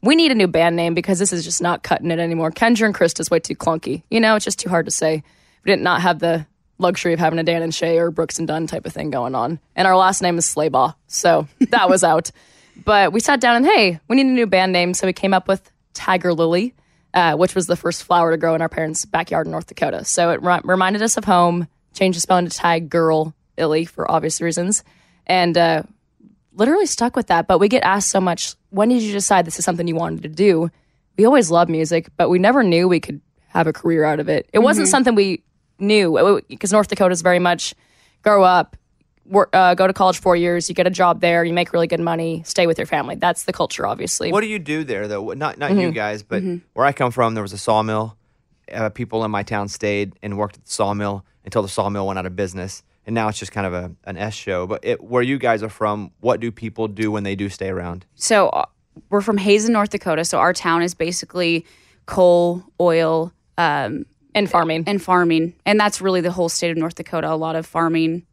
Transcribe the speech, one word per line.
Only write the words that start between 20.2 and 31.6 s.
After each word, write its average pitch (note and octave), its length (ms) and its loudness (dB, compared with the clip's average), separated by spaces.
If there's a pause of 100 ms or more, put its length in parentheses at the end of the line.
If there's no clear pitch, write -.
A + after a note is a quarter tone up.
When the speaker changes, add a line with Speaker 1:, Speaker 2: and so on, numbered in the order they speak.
Speaker 1:
it - 120 -2
re-, F3+ 220 2
reminded F#3+ 360 -2
us A3 160 -2
of G#3+ 80 -6
home, F3 440 2 (260)
changed F#3 220 0
the F3 40 -6
spelling F3 280 0
to - 80 -10
Tiger E3 560 0 (440)
Lily D#3+ 280 0
for - 260 -8
obvious D#3+ 300 -2
reasons, F3 420 -2 (420)
and, F3 320 2
uh, E3 280 2 (720)
literally D4+ 300 2
stuck A#3+ 280 -4
with A#3 140 -4
that. E3+ 180 2
But F3+ 140 4
we G3+ 80 4
get B3 160 2
asked F#3+ 260 0
so F#3+ 100 2
much, F3+ 340 -2 (160)
"When G#3 180 2
did B3 140 2
you G#3 100 -4
decide G3 340 2
this - 140 -10
is - 40 -4
something E3+ 220 -2
you E3 80 -2
wanted E3 300 -6
to D#3 40 -10
do?" E3+ 400 2 (480)
We G3 100 4
always A#3+ 260 4
loved E3+ 180 4